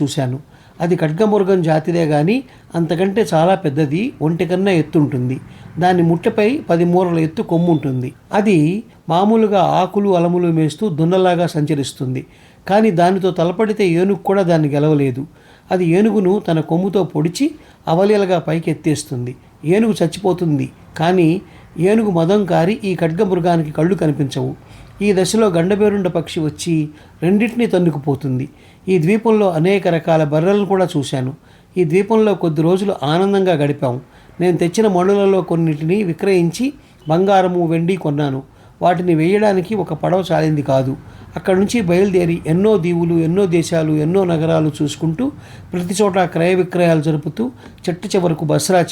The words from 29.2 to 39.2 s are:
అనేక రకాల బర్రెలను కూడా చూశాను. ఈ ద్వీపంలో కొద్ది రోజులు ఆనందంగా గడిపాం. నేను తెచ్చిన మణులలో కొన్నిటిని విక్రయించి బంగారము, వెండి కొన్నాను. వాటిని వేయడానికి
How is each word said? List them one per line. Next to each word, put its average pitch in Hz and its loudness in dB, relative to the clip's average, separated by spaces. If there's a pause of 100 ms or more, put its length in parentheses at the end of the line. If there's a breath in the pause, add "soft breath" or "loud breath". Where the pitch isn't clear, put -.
అనేక 180 0
రకాల 160 2
బర్రెలను 180 0
కూడా 185 0
చూశాను. 135 -4 (420 soft breath)
ఈ 180 2
ద్వీపంలో 202 2
కొద్ది 160 -2
రోజులు 190 0
ఆనందంగా 185 0
గడిపాం. 143 -2 (400 loud breath)
నేను 175 2
తెచ్చిన 180 0
మణులలో 196 2
కొన్నిటిని 165 -2
విక్రయించి 185 0 (360 loud breath)
బంగారము, 180 2
వెండి 165 0
కొన్నాను. 143 -4 (400 soft breath)
వాటిని 175 2
వేయడానికి 190 0